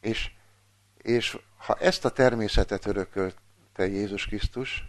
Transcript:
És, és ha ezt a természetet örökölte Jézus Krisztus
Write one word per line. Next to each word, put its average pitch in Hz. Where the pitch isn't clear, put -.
És, 110
és 117
ha -
ezt -
a 131
természetet 110
örökölte 95
Jézus 98
Krisztus -